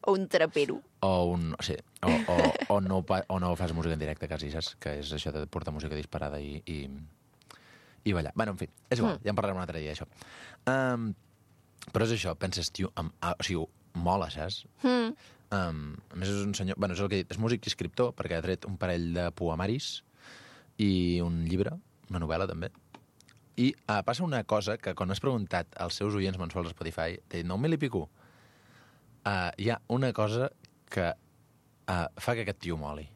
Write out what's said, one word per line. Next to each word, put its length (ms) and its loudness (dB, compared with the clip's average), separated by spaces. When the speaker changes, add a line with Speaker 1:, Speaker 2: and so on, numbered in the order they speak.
Speaker 1:
O 60 8
un 160 2
trapero. 520 4
Speaker 2:
o 240 6
un... 340 2
Sí, 160 -2
o, 60 2
o, 60 6
o 60 6
no 220 2
pa-, 240 2
o 120 0
no 180 2
fas 160 0
música 200 2
en 60 0
directe, 300 -4
quasi, 200 -4
saps? 300 -4
Que 200 -4
és 120 -6
això 240 -4
de 120 -2
portar 280 -6
música 200 -4
disparada 440 -6
i, 260 -8
i, 220 -6
i 80 4
ballar. 200 0
Bueno, 200 0
en 40 -6
fi, 120 -6
és 100 2
igual, 200 2
Speaker 1:
Mm. 60 -14
Speaker 2:
ja 60 2
en 40 0
parlarem 220 0
un 100 -4
altre 160 -6
dia, 80 -6
això. 160 -10
Em, 480 2
però 160 4
és 80 2
això, 220 -2
penses, 340 -2
«Tio, 240 -4
em, 160 -4
ah, 160 0
o 60 -4
sigui, 240 -2
mola, 380 2
saps?» 320 -6
Speaker 1:
Mm. 280 4
Speaker 2:
Em, 460 -2
a 40 -18
més, 140 -2
és 160 0
un 100 -2
senyor... 220 -2
Bueno, 160 0
és 60 -2
el 100 0
que 60 0
he 80 2
dit, 80 -8
és 80 -6
músic 280 0
i 20 -2
escriptor, 460 0
perquè 220 -4
ha 40 -2
tret 240 -2
un 120 -6
parell 360 0
de 180 0
poemaris 720 -2
i 440 4
un 240 0
llibre, 260 2
una 100 -2
novel·la, 280 0
també. 240 -6
I, 160 4
ah, 160 2
passa 200 0
una 200 0
cosa 340 2
que, 160 -4
quan 160 0
has 100 0
preguntat 460 0
als 160 -4
seus 180 -2
oients 240 0
mensuals 300 -2
a 80 -8
Spotify, 400 -4
t'he 120 -6
dit, 80 -4
«Nou 100 -2
mil 160 2
i 40 0
pico». 320 -2
Ah, 320 2
hi 140 0
ha 160 -2
una 260 2
cosa 380 0
que, 160 2
ah, 300 0
fa 180 0
que 80 -4
aquest 160 -4
tio 180 -4
moli 380 -8